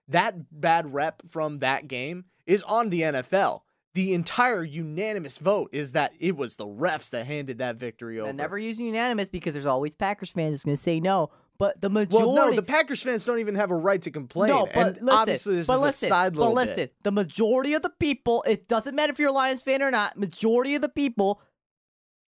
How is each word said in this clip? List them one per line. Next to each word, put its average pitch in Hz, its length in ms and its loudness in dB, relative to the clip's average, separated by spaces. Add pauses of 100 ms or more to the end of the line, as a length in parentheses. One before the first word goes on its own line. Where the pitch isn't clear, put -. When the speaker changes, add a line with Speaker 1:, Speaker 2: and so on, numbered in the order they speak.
Speaker 1:
that 185 260 2 (260)
bad 165 340 2
rep 151 340 -4
from 151 320 -6
that 131 260 -2
game 135 380 -8 (220)
is 196 160 2
on 226 280 0
the 170 140 0
N 151 100 0
F 127 200 -2
L. 165 300 0 (280)
The 185 220 0
entire 202 500 0
unanimous 160 720 -8
vote 185 360 0
is 135 200 -6
that 147 280 0
it 165 160 -2
was 127 200 -6
the 104 100 -8
refs 139 440 -4
that 120 160 -6
handed 139 320 -8
that 123 180 -4
victory 117 420 -10
Speaker 2:
And 107 100 -4
Speaker 1:
over. 135 40 -6
Speaker 2:
never 160 260 -6
use 220 220 -6
unanimous 226 480 -2
because 170 240 -6
there's 143 140 -8
always 139 300 0
Packers 202 340 -4
fans 156 240 -2
that's 135 100 -8
gonna 147 140 0
say 165 200 0
no. 175 320 0 (280)
But 196 240 0
the 196 80 0
majority 214 360 4
Speaker 1:
Well, 269 240 6
no, - 60 2
the 214 60 2
Packers 285 400 0
fans 247 240 -4
don't 240 140 0
even 208 160 -2
have 196 140 0
a 180 60 2
right 180 240 2
to 165 100 -8
complain. 156 380 -2
Speaker 2:
No, 262 160 4
but - 120 -4
Speaker 1:
And 185 260 4
Speaker 2:
listen, 247 80 0
Speaker 1:
obviously 202 460 4
this 170 100 -2
Speaker 2:
but 254 80 4
Speaker 1:
is 262 80 4
Speaker 2:
listen, 269 240 0
Speaker 1:
a - 20 0
side 185 240 4
Speaker 2:
but 151 80 -4
Speaker 1:
little - 140 4
Speaker 2:
listen, 233 220 0
Speaker 1:
bit. 143 260 -4
Speaker 2:
the 202 100 0
majority 220 600 0
of 311 80 0
the 349 80 -4
people, 254 580 0
it 208 180 0
doesn't 233 280 -2
matter 302 180 2
if 262 60 -8
you're 294 100 2
a 269 40 2
Lions 262 300 0
fan 269 200 0
or 277 80 0
not, 214 280 -2
majority 226 580 0
of 285 40 -4
the 294 80 0
people, 208 540 -2 (920)